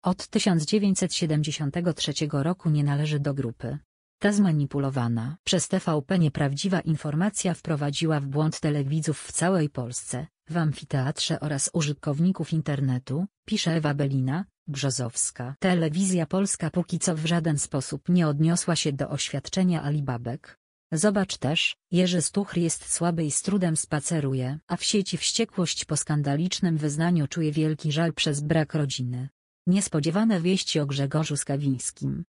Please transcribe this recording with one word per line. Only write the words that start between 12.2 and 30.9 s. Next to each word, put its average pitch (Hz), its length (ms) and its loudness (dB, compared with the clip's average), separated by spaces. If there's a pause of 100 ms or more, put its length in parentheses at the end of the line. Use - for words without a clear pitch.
internetu, 139 720 0 (200)
pisze 170 300 0
Ewa 151 180 0
Belina, 139 520 0 (220)
Brzozowska. 131 920 -4
Telewizja 180 680 2
Polska 185 440 -2
póki 170 300 -2
co 170 160 0
w 156 100 -4
żaden 160 320 0
sposób - 520 -4
nie 175 180 6
odniosła 160 480 2
się 147 180 0
do 139 160 -4
oświadczenia 160 720 0
Alibabek. 131 760 -4 (320)
Zobacz 196 460 2
też, - 380 0 (160)
Jerzy 175 300 4
Stuchr - 360 -2
jest - 340 -2
słaby 165 340 0
i 143 60 -2
z - 100 -2
trudem 180 360 0
spaceruje, 139 880 -2
a 175 100 -2
w - 60 -6
sieci 190 340 0
wściekłość - 680 -2
po 151 120 -2
skandalicznym 156 800 0
wyznaniu 151 500 2
czuje 156 240 0
wielki 156 400 0
żal 160 220 0
przez 147 280 -2
brak 151 320 0
rodziny. 131 560 -2 (380)
Niespodziewane 180 760 2
wieści 180 380 2
o 147 60 2
Grzegorzu 139 520 -2